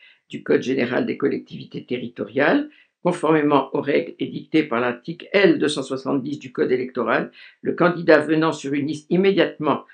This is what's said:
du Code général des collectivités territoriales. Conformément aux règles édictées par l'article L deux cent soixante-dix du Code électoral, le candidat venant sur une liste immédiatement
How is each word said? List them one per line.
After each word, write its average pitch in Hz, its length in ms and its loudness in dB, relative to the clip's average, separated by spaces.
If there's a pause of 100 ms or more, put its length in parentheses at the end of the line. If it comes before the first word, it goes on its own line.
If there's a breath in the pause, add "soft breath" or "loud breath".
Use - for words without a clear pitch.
(300 soft breath)
du - 120 -10
Code 143 200 2
général 127 440 -2
des - 120 -4
collectivités - 680 -6
territoriales. 127 840 -2 (340 loud breath)
Conformément 151 720 2
aux 143 60 0
règles 147 380 -2
édictées 156 440 -2
par 131 160 -2
l'article 123 540 -6
L 190 260 6
deux 151 80 2
cent 147 160 -2
soixante-dix 139 560 -4
du 127 140 -16
Code - 180 0
électoral, 123 600 -2 (280 loud breath)
le 117 120 -2
candidat 165 460 4
venant 156 340 0
sur 143 180 -8
une 147 160 -2
liste 151 240 -8
immédiatement 160 720 0 (100)